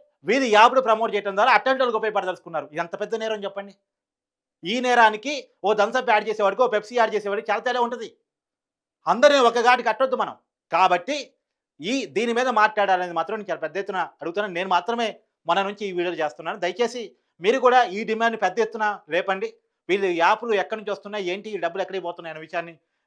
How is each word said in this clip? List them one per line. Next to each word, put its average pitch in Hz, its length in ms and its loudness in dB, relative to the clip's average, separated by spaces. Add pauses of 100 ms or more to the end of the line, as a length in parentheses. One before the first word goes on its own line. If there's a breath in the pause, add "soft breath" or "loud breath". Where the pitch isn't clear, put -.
(300)
వీళ్ళు 262 180 2 (100)
యాప్లు 247 300 6
ప్రమోట్ 220 260 2
చేయడం 196 240 -4
ద్వారా 233 200 4
అట్లాంటి 262 240 0
వాళ్ళకి 240 180 0
ఉపయోగపడదలుచుకున్నారు. 180 720 -6
ఇది 151 120 -6
ఎంత 165 180 -14
పెద్ద 208 200 -8
నేరం 220 240 -6
చెప్పండి. 196 280 -12 (1000)
ఈ - 20 -2 (100)
నేరానికి 233 480 2 (320)
ఓ 208 140 4
థమ్స్ 220 200 2
అప్ 233 140 -2
యాడ్ 214 160 2
చేసేవాడికి, 208 360 0
ఓ - 100 2
పెప్సీ 208 240 -4
యాడ్ 220 160 2
చేసేవాడికి 202 360 -4
చాలా 196 140 -4
తేడా 247 220 0
ఉంటది. 226 220 -10 (1040)
అందరినీ 277 360 6
ఒక 233 180 0
ఘాటు 240 220 6
కట్టొద్దు 247 320 0
మనం. 160 140 -6 (360)
కాబట్టి 180 460 2 (760)
ఈ - 20 -2 (220)
దీని 233 220 0
మీద 254 120 0 (120)
మాట్లాడాలనేది 190 580 2
మాత్రం 202 200 -4
నేను 202 120 -10
చాలా 156 140 -8
పెద్ద 156 160 -6
ఎత్తున 190 180 -6 (220)
అడుగుతున్నాను. 185 380 -4
నేను 190 160 -4
మాత్రమే 233 320 -2 (420)
మన 175 180 2
నుంచి 202 220 -10
ఈ - 80 -8
వీడియోలు 175 260 -2
చేస్తున్నాను. 165 400 -6
దయచేసి 240 400 -2 (380)
మీరు 226 240 2
కూడా 247 140 6 (180)
ఈ 214 40 -4 (100)
డిమాండ్ని 220 340 0
పెద్ద 180 200 0
ఎత్తున 220 200 -4 (300)
లేపండి. 190 340 -2 (400)
వీళ్ళు 196 180 0 (140)
యాప్లు 220 400 2
ఎక్కడి 220 180 -6
నుంచి 208 140 -8
వస్తున్నాయి, 202 380 -10
ఏంటి, 202 240 -10
ఈ - 80 -6
డబ్బులు 170 200 -4
ఎక్కడికి 185 220 -8
పోతున్నాయి 170 280 -10
అనే 156 120 -14
విషయాన్ని, 170 280 -8 (340)